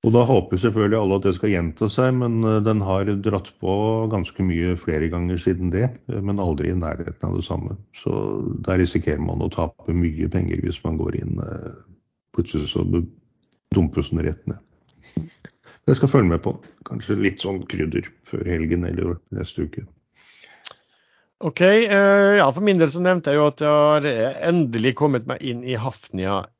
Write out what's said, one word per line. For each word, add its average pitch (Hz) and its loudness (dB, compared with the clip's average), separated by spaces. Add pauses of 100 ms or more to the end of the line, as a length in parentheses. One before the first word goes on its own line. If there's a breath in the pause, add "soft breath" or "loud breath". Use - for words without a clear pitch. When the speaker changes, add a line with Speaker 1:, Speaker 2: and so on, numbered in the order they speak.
Speaker 1:
Og 117 4
da 120 6
håper 98 2
selvfølgelig 107 2
alle 98 2
at 95 0
det 90 2
skal 107 -2
gjenta 85 -2
seg, 127 2
men, 117 0
eh, 110 2
den 107 2
har 95 0
dratt 101 -2
på 92 0 (360)
ganske 98 -4
mye 90 0
flere 80 -2
ganger 87 -2
siden 87 0
det, 117 0 (160)
eh, 101 -4
men 101 -2
aldri 82 -2
i - -2
nærheten 85 -6
av 92 -4
det 87 -4
samme. 87 -6 (180)
Så - -6 (560)
der 92 2
risikerer 82 0
man 85 -2
å 80 -4
tape 82 -4
mye 82 0
penger 85 -2
hvis 87 -6
man 80 -2
går - -4
inn, - -6
eh, - -10 (640)
plutselig 76 -2
så - -2
be-, 87 0 (640)
dumpes 76 0
den 82 0
rett 78 -6
ned. - -6 (1300 loud breath)
Jeg 135 4
skal 135 4
følge 101 4
med 80 0
på. - -4 (320)
Kanskje 104 -4
litt - 0
sånn 95 -6
krydder - -4 (180)
før - -6
helgen 85 -2
eller 87 -4 (100)
neste 82 -6
uke. - -12 (1600 loud breath)
Speaker 2:
Ok, 170 -4
eh, 202 6
ja, 143 6
for 135 -6
min 202 4
del 160 4
så 160 -8
nevnte 180 2
jeg 147 2
jo 151 4
at 147 -2
jeg 151 2
har, 151 4
eh, 123 0 (160)
endelig 127 2
kommet 131 0
meg 131 -8
inn 123 -6
i 127 -6
Hafnia 98 -4 (160)